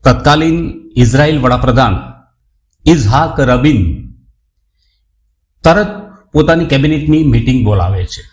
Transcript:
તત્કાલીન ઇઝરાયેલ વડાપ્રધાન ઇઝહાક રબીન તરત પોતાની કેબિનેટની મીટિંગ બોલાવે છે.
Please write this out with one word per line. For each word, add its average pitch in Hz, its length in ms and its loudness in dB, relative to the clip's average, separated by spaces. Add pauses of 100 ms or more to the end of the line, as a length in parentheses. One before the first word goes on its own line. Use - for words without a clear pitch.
તત્કાલીન 156 540 0 (380)
ઇઝરાયેલ 139 440 2
વડાપ્રધાન 123 540 0 (920)
ઇઝહાક 151 560 0
રબીન 123 380 2 (1800)
તરત 185 260 2 (400)
પોતાની 165 420 0
કેબિનેટની 151 580 0
મીટિંગ 120 340 0
બોલાવે 98 400 0
છે. - 180 -12 (100)